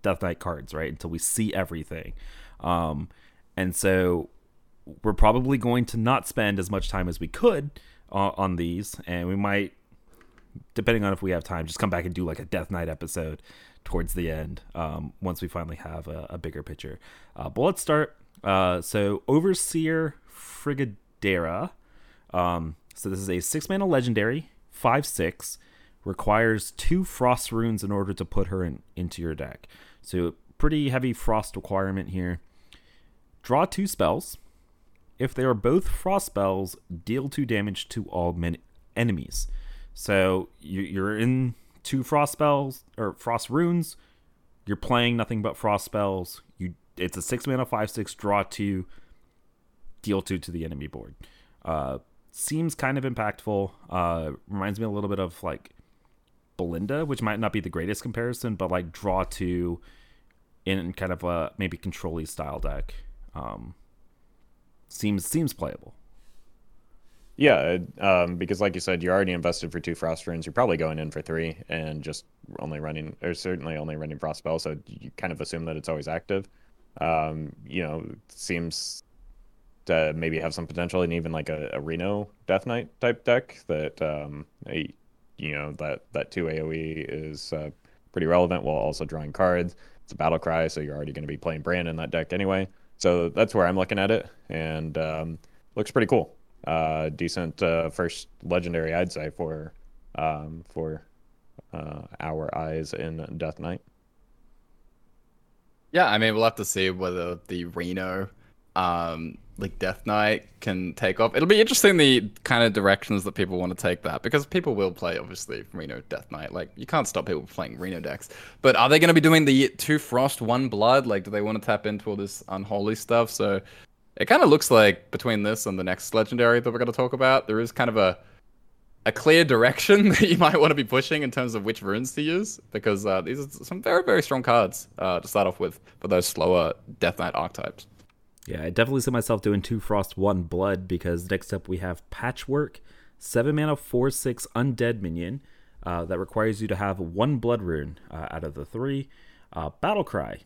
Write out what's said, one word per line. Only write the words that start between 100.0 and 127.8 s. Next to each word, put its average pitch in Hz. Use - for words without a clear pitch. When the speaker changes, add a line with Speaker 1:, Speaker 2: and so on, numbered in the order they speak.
Speaker 2:
um, 78
for, 78
uh, 76
our 78
eyes 80
in 80
Death 78
Knight. 85
Speaker 3:
Yeah, 165
I 107
mean, 110
we'll 113
have 113
to 104
see 95
whether 90
the 87
Reno, 92
um, 85
like, 95
Death 95
Knight 107
can 92
take -
off. 117
It'll 151
be 208
interesting 214
the 135
kind 120
of 113
directions 98
that 98
people 92
wanna 90
take 90
that, -
because 143
people 170
will 98
play, 85
obviously, -
Reno 69
Death -
Knight. 76
Like, 87
you -
can't 147
stop -
people 80
playing 60
Reno 90
decks. -
But 131
are 123
they 147
gonna 165
be 165
doing 160
the 135
two 151
Frost, 131
one 123
Blood? 117
Like, 101
do 101
they 104
wanna 107
tap 107
into 107
all 101
this 101
unholy 101
stuff? 117
So 101
it -
kinda 302
looks 151
like 107
between 110
this 110
and 95
the 92
next 92
legendary 120
that 120
we're 117
gonna 120
talk 123
about, 131
there 110
is 117
kind 120